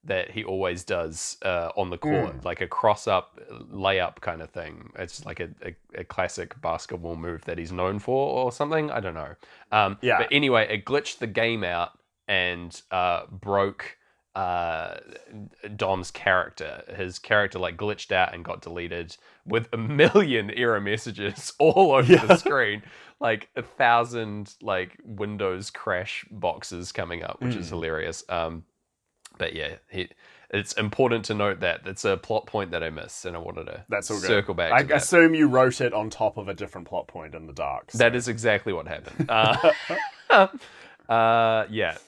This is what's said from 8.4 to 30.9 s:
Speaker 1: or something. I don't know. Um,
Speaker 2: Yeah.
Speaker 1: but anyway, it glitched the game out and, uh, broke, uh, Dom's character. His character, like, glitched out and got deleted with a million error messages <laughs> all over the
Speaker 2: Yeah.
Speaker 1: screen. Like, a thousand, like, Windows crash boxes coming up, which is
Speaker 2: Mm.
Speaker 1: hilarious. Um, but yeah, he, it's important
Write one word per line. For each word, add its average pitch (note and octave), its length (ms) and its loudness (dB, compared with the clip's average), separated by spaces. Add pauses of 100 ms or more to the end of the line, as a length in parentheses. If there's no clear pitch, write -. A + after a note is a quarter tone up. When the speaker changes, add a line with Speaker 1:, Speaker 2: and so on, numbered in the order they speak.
Speaker 1:
or B2 80 -2
something. D3+ 380 -2
I A#2 100 -4
don't F#2 140 -8
know. D#2 220 -12 (360)
Um, G2+ 300 2
Speaker 2:
Yeah. A#2+ 160 4
Speaker 1:
but - 140 2
anyway, C3 380 4
it G#2+ 140 -4
glitched C#3+ 320 -2
the A#2+ 100 -6
game A2+ 380 0
out F2 280 -2 (360)
and, F2+ 500 -2 (120)
uh, F2+ 400 0
broke, G2 680 -2 (400)
uh, F2 580 -4 (840)
Dom's F#2+ 360 -2
character. - 680 0 (140)
His F#2 220 -8
character, G2+ 400 0
like, F2 180 -4
glitched G#2 360 -4
out F#2 200 2
and F2 120 -12
got F2+ 180 -10
deleted F2 540 -10 (280)
with A#2 280 -2
a A#2+ 40 -4
million C#3+ 760 4
error A#2 280 2
messages G2+ 760 -4
<laughs> - 40 -20
all D#3+ 340 8
over C3 140 6 (100)
the - 100 4
Speaker 2:
Yeah. F3+ 100 10
Speaker 1:
screen. A2 460 0 (360)
Like, A2 380 0
a B2 60 -6
thousand, A#2 1000 0
like, F#2 420 -4
Windows G2+ 640 -6
crash - 600 -6
boxes F2 640 -8
coming F2 320 -8
up, - 180 -10
which B2 140 -4
is F2 100 -8
Speaker 2:
Mm. D#2 40 -12
Speaker 1:
hilarious. D#2+ 580 -6
Um, E2 360 -6 (720)
but - 180 -6
yeah, D#2 200 -8 (160)
he, F#2 200 -8 (400)
it's G2+ 240 -4
important A2+ 500 0